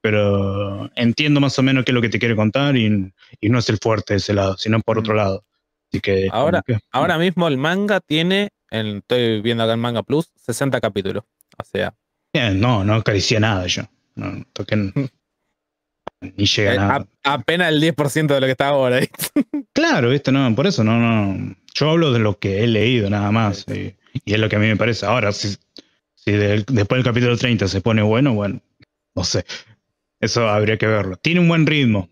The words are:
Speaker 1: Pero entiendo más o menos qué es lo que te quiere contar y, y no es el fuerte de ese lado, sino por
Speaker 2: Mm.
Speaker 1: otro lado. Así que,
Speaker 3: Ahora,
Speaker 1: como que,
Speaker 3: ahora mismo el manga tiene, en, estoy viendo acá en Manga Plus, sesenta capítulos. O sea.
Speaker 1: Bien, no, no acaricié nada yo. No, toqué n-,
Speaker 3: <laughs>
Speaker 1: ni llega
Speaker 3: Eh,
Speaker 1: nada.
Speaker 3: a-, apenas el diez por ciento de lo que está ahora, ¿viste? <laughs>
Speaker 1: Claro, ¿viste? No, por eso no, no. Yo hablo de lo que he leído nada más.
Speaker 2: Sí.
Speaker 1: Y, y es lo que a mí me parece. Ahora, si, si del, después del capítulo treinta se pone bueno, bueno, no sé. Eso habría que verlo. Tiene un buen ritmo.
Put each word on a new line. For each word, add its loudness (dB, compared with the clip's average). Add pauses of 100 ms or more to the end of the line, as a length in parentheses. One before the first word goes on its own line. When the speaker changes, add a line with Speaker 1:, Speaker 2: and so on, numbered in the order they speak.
Speaker 1:
Pero -2
entiendo 2
más 0
o 2
menos 2
qué -2
es 2
lo 2
que 0
te -2
quiere 0
contar 2
y, 0 (280)
y -2
no 2
es -2
el 0
fuerte -2
de 2
ese -2
lado, 0
sino -2
por -2
Speaker 2:
Mm. -2
Speaker 1:
otro -2
lado. -2 (460)
Así -4
que, 0
Speaker 3:
Ahora, 0
Speaker 1:
como -2
que, -8
Speaker 3:
ahora 0
mismo 0
el 0
manga 0
tiene, 0 (200)
en, -4
estoy 0
viendo 0
acá 2
en 0
Manga -2
Plus, -2
sesenta -4
capítulos. -4 (340)
O -12
sea. -4 (380)
Speaker 1:
Bien, 0
no, 2
no 2
acaricié 0
nada 0
yo. -4 (320)
No, -10
toqué -8
n-, -2
Speaker 3:
<laughs> -4 (1300)
Speaker 1:
ni -2
llega 0
Speaker 3:
Eh, 0
Speaker 1:
nada. -2 (180)
Speaker 3:
a-, 0
apenas -2
el 0
diez 0
por -2
ciento 0
de 0
lo 0
que 0
está 0
ahora, 2
¿viste? -4 (180)
<laughs> -4
Speaker 1:
Claro, 2
¿viste? 0
No, 2
por 0
eso 0
no, 2
no. -2 (180)
Yo 0
hablo 2
de 2
lo 0
que -2
he 2
leído 2
nada 0
más. 0
Speaker 2:
Sí. -8 (160)
Speaker 1:
Y, -8
y -2
es 0
lo 2
que 0
a 2
mí 2
me 2
parece. -2
Ahora, 0
si, -6 (580)
si -6
del, 2
después 0
del 0
capítulo 2
treinta 0
se -2
pone 2
bueno, 2
bueno, -4 (560)
no -4
sé. -4 (760)
Eso 0
habría 2
que 0
verlo. 0
Tiene 0
un 4
buen 4
ritmo. 2